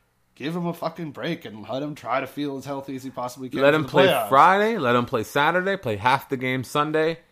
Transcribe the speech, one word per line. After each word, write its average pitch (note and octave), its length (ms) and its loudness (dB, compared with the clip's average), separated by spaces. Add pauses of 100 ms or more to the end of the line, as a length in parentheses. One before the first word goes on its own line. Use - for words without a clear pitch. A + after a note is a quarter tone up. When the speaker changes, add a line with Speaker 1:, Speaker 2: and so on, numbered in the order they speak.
(340)
Speaker 1:
give D#3 200 -6
him F3 120 -4
a E3+ 80 -4
fucking E3 380 -8
break D#3 340 -6
and G#2 200 -14
let B2+ 160 -6
him D3 120 -8
try B2+ 260 -4
to C3+ 60 -4
feel C#3 320 -8
as B2+ 80 -14
healthy C#3 300 -8
as B2+ 80 -12
he C3+ 60 -12
possibly B2+ 380 -10
can - 120 -6
Speaker 2:
Let C#3 100 6
Speaker 1:
for D3+ 60 4
Speaker 2:
him D#3 80 0
Speaker 1:
the B2+ 40 -8
Speaker 2:
play F3+ 200 6
Speaker 1:
playoffs. A#2+ 200 2
Speaker 2:
Friday. F#3+ 500 6
Let B2 180 2
him A#2+ 100 2
play A#2 160 -2
Saturday. F3+ 560 0
Play A2 180 -4
half B2+ 320 2
the C3+ 80 -2
game B2+ 260 -2
Sunday. D#3 580 0 (120)